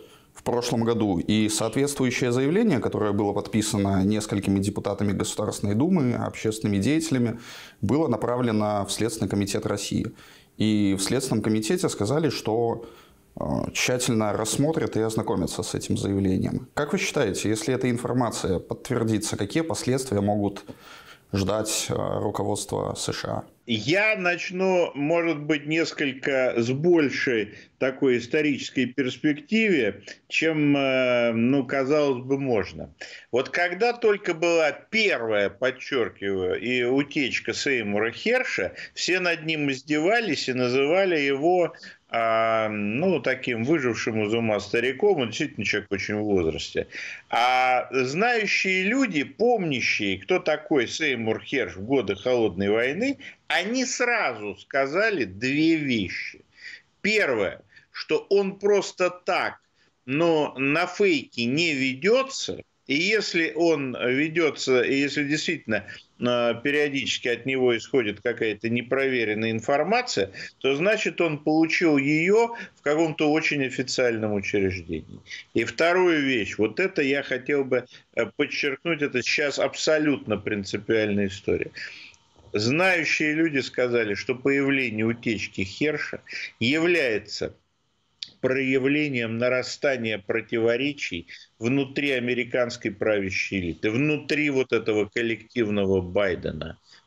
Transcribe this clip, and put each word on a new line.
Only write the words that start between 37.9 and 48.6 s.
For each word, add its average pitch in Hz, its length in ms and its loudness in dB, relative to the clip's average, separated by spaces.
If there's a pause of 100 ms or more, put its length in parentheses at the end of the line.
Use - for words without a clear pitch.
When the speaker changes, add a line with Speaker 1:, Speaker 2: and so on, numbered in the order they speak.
Speaker 2:
Херша, 220 600 -2 (200)
все 180 280 -2
над 165 240 -2
ним 151 260 -2
издевались 151 800 0
и 127 40 -2
называли 143 640 2
его, 151 560 2 (420)
а, 113 540 2
ну, 117 500 0
таким 123 440 -2
выжившим 120 640 0
из 107 100 0
ума 110 240 2
стариком, 131 640 0
он 117 80 0
действительно 117 360 -6
человек 98 260 -2
очень 101 260 -4
в 104 60 -2
возрасте. 90 640 0 (440)
А 127 600 2
знающие 185 920 0